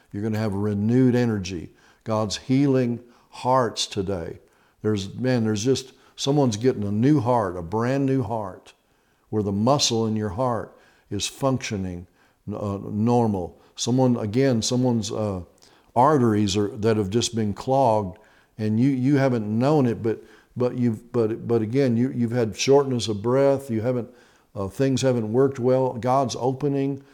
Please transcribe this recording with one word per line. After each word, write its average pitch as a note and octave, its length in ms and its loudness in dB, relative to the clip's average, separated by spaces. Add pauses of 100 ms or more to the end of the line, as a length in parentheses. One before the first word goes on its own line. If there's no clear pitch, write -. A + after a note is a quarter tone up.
(120)
You're G2+ 100 -6
gonna A2 160 -2
have G#2+ 160 -2
renewed G#2+ 600 2
energy. G#2 560 -2 (340)
God's G#2+ 320 -2
healing C3 640 0 (300)
hearts B2 560 0
today. F#2 520 -6 (440)
There's, G#2 320 -2
man, A#2+ 300 0
there's G#2+ 200 0
just, B2+ 280 0 (240)
someone's C#3 400 0
getting A2 280 0
a G2+ 80 -4
new C3+ 280 4
heart, A2 360 0
a F2+ 60 -8
brand A#2+ 440 -2
new C3+ 180 0
heart, G#2 480 -8 (580)
where G#2+ 120 0
the G2+ 100 -2
muscle A2+ 540 2
in A2 100 -2
your G#2+ 140 -4
heart A2+ 460 -4 (340)
is G2+ 180 -4
functioning, F#2+ 800 -4 (440)
uh, G2+ 300 -6
normal. G#2+ 800 0 (160)
Someone, B2 400 2
again, A2+ 460 0
someone's, A#2 500 0
uh, G#2 300 -4 (520)
arteries A#2 640 4
are, G#2 120 2
that A2 280 0
have G2+ 140 -2
just A2+ 260 -2
been G#2 180 -2
clogged, A2 640 0 (420)
and G#2+ 200 0
you, C3+ 100 4
you C3+ 260 2
haven't B2 300 2
known B2+ 400 2
it, G2+ 160 -2
but, A2 200 -4 (340)
but B2 200 -2
you've, A#2+ 360 -2
but, A2+ 340 0
but A#2 160 2
again, A#2+ 340 2
you, B2+ 140 2
you've A#2+ 220 -2
had A#2 240 -2
shortness C3 500 2
of G#2 160 -4
breath. C3+ 480 0
You A2 120 -2
haven't, B2 260 -2 (480)
uh, G2 100 -4
things C3 360 0
haven't A#2+ 300 0
worked C3+ 280 2
well. B2+ 320 2
God's B2 440 0
opening C#3 760 -2